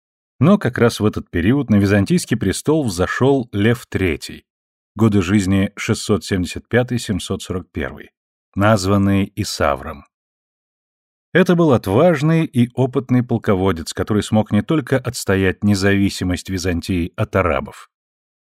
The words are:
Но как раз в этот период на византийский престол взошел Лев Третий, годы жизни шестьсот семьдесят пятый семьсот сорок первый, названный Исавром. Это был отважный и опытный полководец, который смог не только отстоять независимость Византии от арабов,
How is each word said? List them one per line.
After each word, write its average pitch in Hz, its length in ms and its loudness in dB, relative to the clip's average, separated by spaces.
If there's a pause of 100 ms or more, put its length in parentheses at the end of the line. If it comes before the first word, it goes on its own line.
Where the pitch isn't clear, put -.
(400)
Но 180 160 6
как 120 220 -2
раз 120 220 2
в 101 40 2
этот 95 260 -2
период 117 380 0
на 104 80 4
византийский 101 600 2
престол 139 440 0
взошел 120 680 0
Лев 110 340 0
Третий, 78 600 -4 (500)
годы 104 240 4
жизни 98 560 2
шестьсот - 480 -2
семьдесят 90 460 -4
пятый 123 280 0
семьсот 95 440 -6
сорок 90 280 -8
первый, - 420 -10 (420)
названный 98 840 2
Исавром. 73 680 -4 (1300)
Это 175 220 4
был 165 160 4
отважный 156 720 2
и 120 300 0
опытный 127 480 0
полководец, 95 720 -2
который 101 280 -2
смог 110 300 0
не 107 80 2
только 131 380 -2
отстоять 95 680 -2
независимость 98 840 0
Византии 87 680 -4
от - 180 -4
арабов, 80 540 -2 (560)